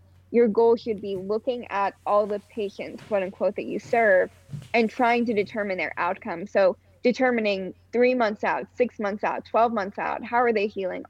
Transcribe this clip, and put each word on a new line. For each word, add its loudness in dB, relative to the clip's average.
your 6
goal 4
should -6
be -6
looking -4
at -2
all 2
the -4
patients, -10
quote 0
unquote, -2
that -6
you -6
serve 4
and 4
trying 2
to -2
determine -4
their -4
outcome. -6
So 2
determining 0
three 4
months 0
out, -2
six -2
months -4
out, -2
twelve 2
months -4
out, -4
how 0
are 4
they 2
healing? -6